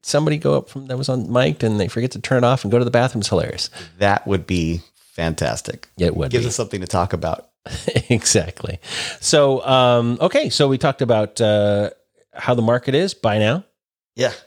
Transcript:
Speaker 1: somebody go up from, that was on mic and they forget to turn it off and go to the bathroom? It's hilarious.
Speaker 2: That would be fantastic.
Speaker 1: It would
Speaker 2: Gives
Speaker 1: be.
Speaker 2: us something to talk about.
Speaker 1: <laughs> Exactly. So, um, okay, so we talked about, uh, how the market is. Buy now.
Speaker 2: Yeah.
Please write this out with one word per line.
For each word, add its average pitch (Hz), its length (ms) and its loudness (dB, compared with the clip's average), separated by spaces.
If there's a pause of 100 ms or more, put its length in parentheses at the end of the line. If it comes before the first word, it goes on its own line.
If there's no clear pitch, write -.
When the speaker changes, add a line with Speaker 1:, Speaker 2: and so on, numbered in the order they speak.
Speaker 1:
somebody 151 360 0
go 143 180 0
up 135 120 -4
from, 135 180 -14
that 131 100 -6
was 135 120 -4
on 120 240 -2
mic 135 320 2
and 107 160 2
they 95 80 0
forget 120 240 -4
to 107 80 -12
turn 123 240 0
it - 20 4
off 127 180 2
and 101 60 -2
go 120 80 4
to 123 60 2
the 117 80 -2
bathroom? 120 280 0
It's 98 80 -4
hilarious. - 420 -2 (280)
Speaker 2:
That 101 280 2
would 95 200 0
be 85 360 -2 (300)
fantastic. - 760 -4 (100)
Speaker 1:
It 82 180 0
would 82 140 -2
Speaker 2:
Gives 123 140 0
Speaker 1:
be. 120 40 -2
Speaker 2:
us 110 60 -4
something 104 260 -6
to 92 60 -10
talk 87 260 -2
about. 80 360 -6 (180)
Speaker 1:
<laughs> - 220 -8 (200)
Exactly. 90 720 -2 (420)
So, 139 460 2
um, 123 540 4
okay, 269 300 0
so 143 180 2
we 135 100 0
talked 139 240 0
about, 110 380 0
uh, 104 500 2 (420)
how - 220 -2
the 120 80 0
market 123 320 0
is. 185 200 0
Buy 107 240 0
now. 117 260 0 (500)
Speaker 2:
Yeah. 123 180 0 (140)